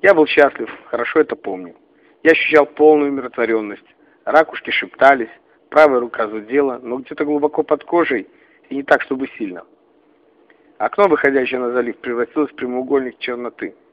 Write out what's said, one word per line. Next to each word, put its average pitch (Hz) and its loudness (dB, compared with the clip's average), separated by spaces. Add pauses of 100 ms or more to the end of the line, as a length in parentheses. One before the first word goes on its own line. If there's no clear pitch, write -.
Я 196 6
был 156 4
счастлив, 135 0 (140)
хорошо 120 -4
это 147 2
помню. 92 -12 (480)
Я 160 4
ощущал 151 4
полную 151 4
умиротворённость. 113 -4 (280)
Ракушки - 0
шептались, 131 2 (400)
правая 147 6
рука 117 -4
зудела, 120 -4
но 123 -8
где-то 143 -8
глубоко 147 -2
под 147 -4
кожей 151 -2 (400)
и 135 -8
не 139 -6
так, 147 0
чтобы 135 -6 (100)
сильно. 90 -10 (1120)
Окно, - 0
выходящее 135 0
на 123 -4
залив, 120 -4
превратилось 123 -6
в - -20
прямоугольник 127 -4
чёрноты. 120 -10 (180)